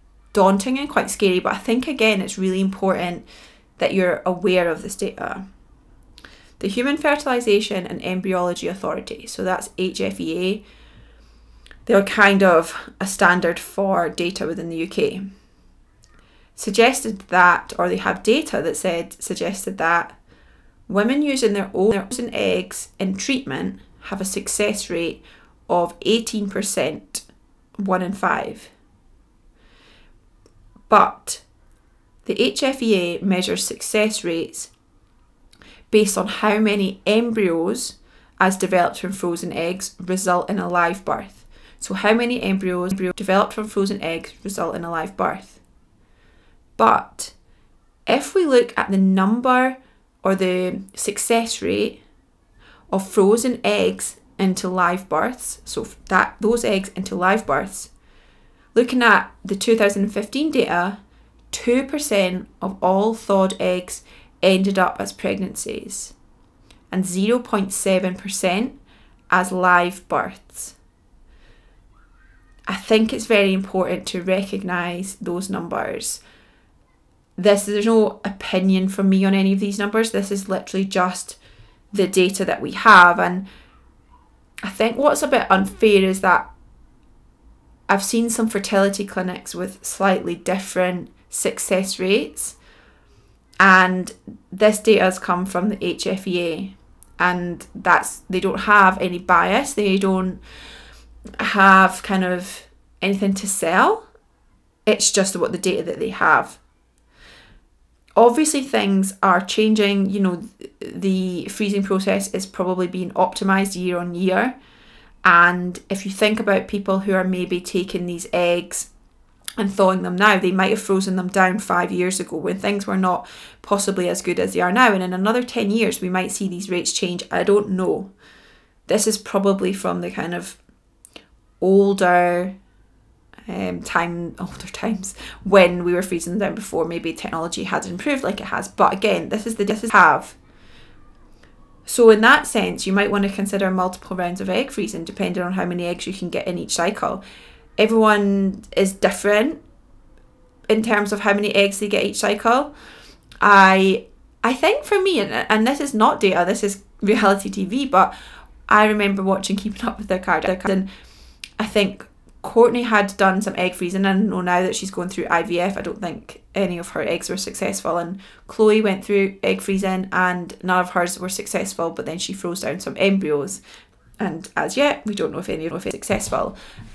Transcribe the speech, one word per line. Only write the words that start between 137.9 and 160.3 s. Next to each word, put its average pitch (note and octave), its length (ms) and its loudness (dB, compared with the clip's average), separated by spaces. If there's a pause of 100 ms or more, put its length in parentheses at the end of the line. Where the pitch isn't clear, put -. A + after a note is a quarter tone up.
like G3+ 160 -4
it G3 60 -10
has. - 240 -6
But G3 240 2
again, G3 340 0
this G#3+ 180 -6
is A3+ 120 -8
the, G3+ 80 -2
this G#3 180 -4
is A3+ 80 -6
have. E3+ 440 6 (1500)
So A#3 260 8
in G#3+ 100 8
that C#4 260 6
sense, F#3 400 -2
you F#3+ 60 0
might G3+ 180 2
want G3+ 120 2
to G3+ 60 0
consider G3 420 -2
multiple F#3 440 -4
rounds F3+ 240 -4
of F#3+ 100 -6
egg A#3 220 -2
freezing, E3 320 -6
depending F3+ 400 -4
on F3+ 100 -4
how F#3+ 120 -2
many F3 200 -4
eggs F3 220 -6
you F#3 60 -6
can F#3 160 -8
get - 180 -6
in F3+ 120 -4
each - 160 -6
cycle. F#3+ 480 -2 (560)
Everyone G3+ 840 4 (140)
is F#3+ 160 2
different G#3 680 0 (1080)
in A3 140 2
terms G#3 280 0
of G3+ 100 -4
how G3+ 120 4
many G#3 220 0
eggs G3 240 2
they G#3 100 -4
get G#3 160 0
each G3+ 120 -4
cycle. A#3 580 0 (640)
I, F#3+ 640 6 (380)
I A#3 100 2
think G#4 320 0
for G4+ 160 2
me, F#4 180 2
and, G3+ 140 -2 (160)
and A3 160 2
this C#4+ 160 0
is C#4+ 120 -6
not A3+ 260 4
data, F3+ 280 2
this G#3 160 -2
is G3 200 -4 (180)
reality G3+ 480 2
T F#3+ 160 -4
V, B3+ 220 -4
but F#3+ 280 4 (540)
I G#3+ 160 6
remember G3+ 380 0
watching F#3+ 320 -2
Keeping G#3+ 300 -6
Up - 120 -6
with G#3+ 100 -12
the F#3 120 -2
Kardashians, F#3 500 -2